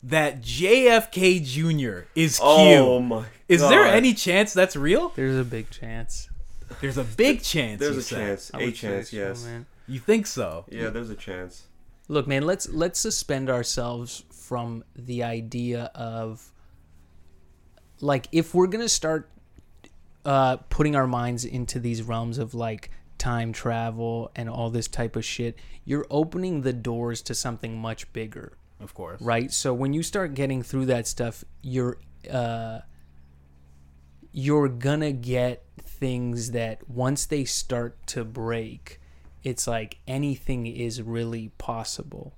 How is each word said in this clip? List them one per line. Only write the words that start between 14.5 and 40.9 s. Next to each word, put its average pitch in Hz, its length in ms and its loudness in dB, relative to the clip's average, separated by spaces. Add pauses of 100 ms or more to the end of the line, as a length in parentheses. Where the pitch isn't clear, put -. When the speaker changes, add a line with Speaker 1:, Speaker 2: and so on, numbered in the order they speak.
Speaker 3:
the 120 300 -8
idea 117 680 -6
of, 113 580 -10 (1500)
like, 143 300 0
if 160 240 0
we're 180 120 6
gonna 220 220 -2
start, 156 420 -2 (960)
uh, 135 320 4 (100)
putting 151 260 2
our 135 120 4
minds 120 400 -2
into 123 340 -6
these 117 220 -4
realms 117 360 -4
of, 113 160 -6
like, 117 360 -6 (260)
time 117 360 -2
travel 117 840 -4
and 117 140 -8
all 117 200 -4
this 117 180 -2
type - 280 -4
of 113 80 -4
shit, 117 320 -6 (300)
you're 143 240 -4
opening 165 500 -2
the 127 140 0
doors 117 480 -6
to - 120 -8
something 113 460 -6
much 113 320 -10
bigger. 110 400 -12 (280)
Speaker 1:
Of 101 140 -16
course. 90 280 -12
Speaker 3:
Right? 117 280 0
So - 240 0
when 135 200 0
you 160 80 0
start 170 320 -2
getting 135 280 -2
through 131 240 -2
that 120 220 2
stuff, - 360 -6 (180)
you're, 127 340 -2 (340)
uh, 113 500 -4 (1500)
you're 143 360 2
gonna 143 440 0
get 123 520 -2 (180)
things 120 720 -6
that 113 360 -6
once 127 380 -2
they 143 180 -2
start 120 520 -4 (100)
to 120 180 -6
break, 113 760 -8 (420)
it's 127 240 -6
like 113 400 -4
anything 131 600 -4
is 120 360 -6